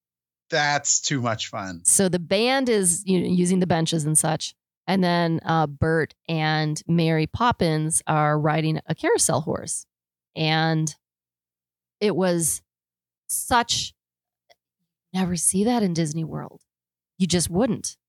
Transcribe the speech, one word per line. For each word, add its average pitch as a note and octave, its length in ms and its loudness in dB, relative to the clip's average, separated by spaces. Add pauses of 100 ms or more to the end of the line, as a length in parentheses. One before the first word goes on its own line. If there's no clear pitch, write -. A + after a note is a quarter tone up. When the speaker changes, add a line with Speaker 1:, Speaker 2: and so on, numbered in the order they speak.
(500)
Speaker 1:
That's D3 520 0
too C#3+ 200 -2
much A2+ 260 -2
fun. F#2 380 -10
Speaker 2:
So G3 240 4
the F3 100 0
band A#3 500 0
is, F#3+ 360 2
you F#3 160 2
know, F3+ 60 -2
using F3+ 340 2
the F3+ 60 2
benches E3 380 0
and D3+ 120 0
such. - 360 -2 (320)
And F#3 180 2
then, E3+ 400 2
uh, D#3+ 240 0
Bert D#3 460 -2 (140)
and D#3 600 -2
Mary D#3+ 380 2
Poppins D#3+ 800 0
are D3+ 340 2
riding D#3 460 0
a E3 80 -6
carousel - 480 0
horse. - 440 -8 (500)
And D#3+ 580 0 (1080)
it G#3 140 2
was F3 460 0 (680)
such, - 640 -2 (1200)
never F3+ 240 0
see F#3+ 260 0
that A#3+ 200 2
in F3+ 100 0
Disney D#3+ 320 -2
World. D3 360 -12 (560)
You F#3 100 0
just E3+ 220 0
wouldn't. F3+ 480 -2 (120)